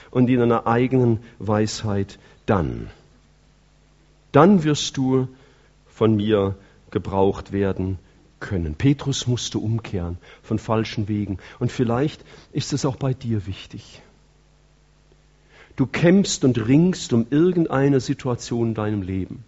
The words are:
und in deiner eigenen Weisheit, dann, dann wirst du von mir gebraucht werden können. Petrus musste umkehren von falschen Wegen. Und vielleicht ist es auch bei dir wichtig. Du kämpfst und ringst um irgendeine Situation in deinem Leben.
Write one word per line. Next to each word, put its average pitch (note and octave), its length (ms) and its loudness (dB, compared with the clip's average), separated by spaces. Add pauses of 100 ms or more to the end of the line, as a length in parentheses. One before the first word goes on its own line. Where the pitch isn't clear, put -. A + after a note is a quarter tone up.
(100)
und B2 200 2
in B2+ 80 4
deiner A#2 280 2
eigenen B2 540 2 (180)
Weisheit, G#2+ 800 -2 (280)
dann, B1 420 0 (1400)
dann E3+ 320 6
wirst D3 320 -2
du C3 320 0 (600)
von A2 280 2
mir G2+ 380 2 (360)
gebraucht F#2+ 640 -2
werden F#2+ 460 -2 (420)
können. E2 360 -6
Petrus C#3 500 -2
musste A#2+ 320 -4
umkehren G2 580 -6 (260)
von G#2+ 160 -4
falschen A2 500 -4
Wegen. G#2 300 -4 (200)
Und B2 140 -4
vielleicht B2 520 -2 (280)
ist - 200 -6
es C#3+ 120 -4
auch C3+ 120 -4
bei C3+ 160 -4
dir A2 340 -6
wichtig. - 540 -16 (1800)
Du C3 100 0
kämpfst F#3 580 2
und A2 240 2
ringst E3 440 2
um A2+ 180 2
irgendeine C#3+ 680 2
Situation A#2+ 680 -4
in A2+ 60 -4
deinem G#2+ 280 -4
Leben. F#2 460 -6